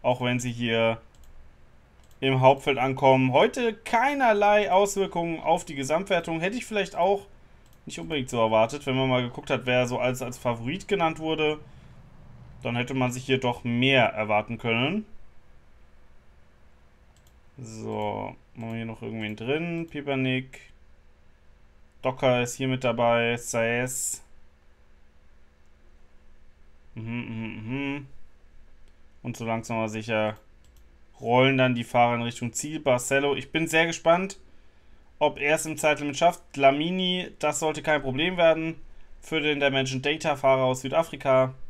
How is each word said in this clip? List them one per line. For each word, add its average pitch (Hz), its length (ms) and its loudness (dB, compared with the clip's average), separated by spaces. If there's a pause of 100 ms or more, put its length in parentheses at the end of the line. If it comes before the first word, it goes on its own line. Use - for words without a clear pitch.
Auch 127 200 0
wenn 123 180 0
sie 120 120 -4
hier 113 500 0 (1200)
im 135 200 2
Hauptfeld 139 360 6
ankommen. 131 560 4
Heute 226 400 4
keinerlei 214 960 2
Auswirkungen 185 680 0
auf 160 260 0
die 156 100 -10
Gesamtwertung. 165 640 -2
Hätte 196 180 -4
ich - 80 -10
vielleicht 202 300 -4
auch 196 320 0 (580)
nicht - 140 -12
unbedingt 151 300 -6
so 120 100 -2
erwartet, 113 460 2
wenn 131 100 -2
man 131 140 0
mal 127 140 2
geguckt 123 260 -10
hat, 127 160 -2
wer 123 220 2
so 120 120 -4
als, 123 220 -2
als 123 160 -10
Favorit 120 500 -6
genannt 165 320 0
wurde. 156 400 0 (1000)
Dann 120 140 -4
hätte 123 180 -4
man 127 180 0
sich 127 140 -10
hier 127 140 2
doch 120 240 -4
mehr 120 420 4
erwarten 107 520 0
können. 131 480 0 (2500)
So, 107 800 -8 (200)
haben 113 140 -10
wir 113 60 -8
hier 113 100 -8
noch 110 160 -12
irgendwen 110 340 -8
drin? 165 540 -6
Piepernick. 131 840 -4 (1300)
Docker 127 400 2
ist 120 140 -4
hier 135 120 -2
mit 131 160 -2
dabei. 117 540 2
Saez. 120 840 -4 (2750)
Mhm, 110 80 -12
mhm, 113 640 -8
mhm. 139 420 -6 (1160)
Und 120 140 -8
so 117 80 -8
langsam 113 320 -4
aber 110 120 -2
sicher 107 480 -2 (840)
rollen 127 380 4
dann 127 180 4
die 120 80 -4
Fahrer 120 320 4
in 117 60 -2
Richtung 117 320 -6
Ziel. 151 260 -6
Barcelo, 139 560 2
ich - 160 -10
bin 160 160 0
sehr 160 180 4
gespannt, 170 540 0 (800)
ob 143 200 0
er 147 160 2
es 156 100 -4
im 156 120 -8
Zeitlimit 147 400 0
schafft. - 380 0
Lamini, 175 760 2 (100)
das 151 200 -2
sollte 156 220 -2
kein 151 200 0
Problem 147 360 -2
werden 165 380 2 (460)
für 160 200 -4
den 147 180 0
Dimension 135 420 0
Data 151 340 -2
Fahrer 135 280 4
aus 127 180 0
Südafrika. 135 720 2 (160)